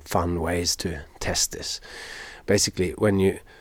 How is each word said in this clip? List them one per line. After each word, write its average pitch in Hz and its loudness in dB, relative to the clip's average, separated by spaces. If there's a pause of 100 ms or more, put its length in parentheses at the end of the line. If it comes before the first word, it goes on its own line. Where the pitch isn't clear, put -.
fun 87 0
ways 87 0
to 78 -4 (180)
test - -2
this. - -8 (640)
Basically, 95 2
when 101 4
you 95 4 (200)